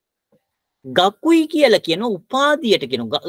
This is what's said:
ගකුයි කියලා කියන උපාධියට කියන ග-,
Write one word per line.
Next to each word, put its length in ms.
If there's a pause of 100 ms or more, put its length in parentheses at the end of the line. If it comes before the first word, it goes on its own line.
(840)
ගකුයි 640
කියලා 380
කියන 180
උපාධියට 840
කියන 200
ග-, 240